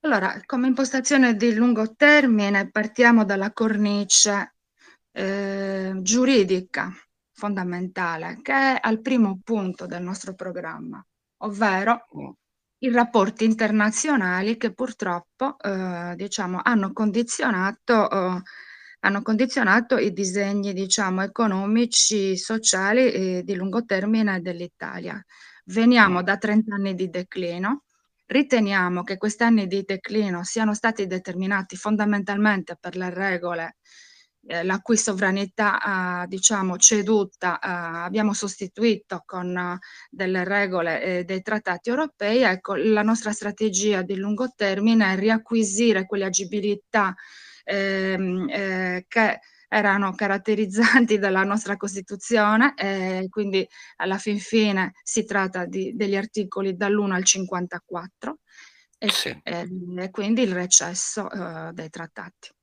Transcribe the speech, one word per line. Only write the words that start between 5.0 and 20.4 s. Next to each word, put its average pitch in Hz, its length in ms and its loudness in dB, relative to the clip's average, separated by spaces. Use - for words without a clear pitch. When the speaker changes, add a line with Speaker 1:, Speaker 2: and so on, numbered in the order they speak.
Speaker 1:
eh, 196 880 -4
giuridica 196 920 2
fondamentale, 180 1080 -6
che 269 100 -4
è 269 300 2
al 220 180 0
primo 220 420 2
punto 185 440 -4
del 180 160 -8
nostro 190 320 -10
programma, 170 680 -12
ovvero 208 760 0
Speaker 2:
Mm. 143 160 -12
Speaker 1:
i 254 100 0
rapporti 226 560 2
internazionali 220 1120 0
che 220 160 -4
purtroppo, 226 840 -6
eh, 185 580 -6
diciamo, 185 460 -6
hanno 196 300 2
condizionato, 220 1200 0
eh, 185 320 -2
hanno 202 220 0
condizionato 233 760 2
i 208 160 2
disegni, 196 600 -2